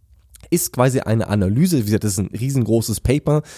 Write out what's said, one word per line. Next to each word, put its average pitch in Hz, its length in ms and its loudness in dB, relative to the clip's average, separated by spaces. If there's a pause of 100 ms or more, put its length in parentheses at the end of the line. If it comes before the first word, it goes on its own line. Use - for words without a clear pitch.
(500)
ist - 240 -2
quasi 127 280 2
eine 110 260 -2
Analyse. 107 500 2
Wie 98 80 0
gesagt, 104 180 0
das 104 100 -2
ist - 40 -4
ein - 180 -4
riesengroßes 113 680 -2
Paper, 151 420 0 (140)